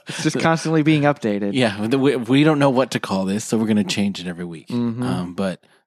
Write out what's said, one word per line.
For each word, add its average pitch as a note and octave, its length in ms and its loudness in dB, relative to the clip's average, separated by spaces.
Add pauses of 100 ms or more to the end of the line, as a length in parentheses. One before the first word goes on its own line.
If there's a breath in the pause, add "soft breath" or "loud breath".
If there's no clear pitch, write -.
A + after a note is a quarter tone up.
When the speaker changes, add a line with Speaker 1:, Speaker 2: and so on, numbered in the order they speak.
Speaker 1:
It's - 140 -10
just D3+ 180 -2
constantly D#3+ 420 2
being D3+ 200 4
updated. G#2 500 0
Speaker 2:
Yeah, G#2+ 340 0
the, B2+ 120 2
we, C3 180 2
we B2+ 280 2
don't D#3 140 4
know C#3+ 120 4
what B2+ 220 0
to B2 80 -2
call F#2+ 260 -2
this, G2+ 180 -2
so A#2 140 0
we're A2+ 80 2
gonna G#2+ 180 4
change G2+ 340 -2
it F2 80 -10
every F2+ 200 -8
week. E2 220 -14
Speaker 1:
Mm-hmm. A#2+ 340 -4
Speaker 2:
Um, F2+ 320 -4
but F#2+ 280 -4 (240 soft breath)